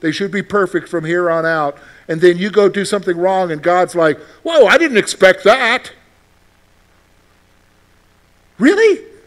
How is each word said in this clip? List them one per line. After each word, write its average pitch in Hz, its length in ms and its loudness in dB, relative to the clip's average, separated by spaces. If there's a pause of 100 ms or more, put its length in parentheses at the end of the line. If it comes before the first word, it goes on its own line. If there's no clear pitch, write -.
They 156 120 -4
should 196 180 -6
be 190 120 -6
perfect 185 460 -4
from 165 160 -8
here 175 240 -2
on 165 160 -2
out." 160 320 -2 (320)
And 160 140 -4
then 175 160 4
you 202 120 -4
go 202 200 2
do 196 160 -4
something 185 320 -4
wrong 185 320 -2
and 151 120 -6
God's 180 320 0
like, 160 240 0 (240)
"Whoa, 320 240 4
I 214 120 4
didn't 302 180 0
expect 185 480 2
that." 233 460 0 (2750)
Really? 403 460 2 (220)